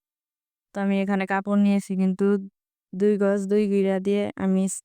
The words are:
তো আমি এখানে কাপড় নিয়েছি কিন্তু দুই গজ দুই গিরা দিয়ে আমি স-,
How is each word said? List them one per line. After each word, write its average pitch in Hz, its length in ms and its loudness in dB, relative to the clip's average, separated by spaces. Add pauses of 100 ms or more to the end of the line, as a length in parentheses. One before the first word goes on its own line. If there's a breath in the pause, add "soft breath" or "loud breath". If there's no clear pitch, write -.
(760)
তো - 60 -6
আমি 196 180 0
এখানে 196 260 -2
কাপড় 196 360 0
নিয়েছি 202 360 2
কিন্তু 190 280 0 (680)
দুই 202 240 2
গজ 202 300 0
দুই 208 200 2
গিরা 190 360 0
দিয়ে 202 200 0 (140)
আমি 190 260 0
স-, - 220 -6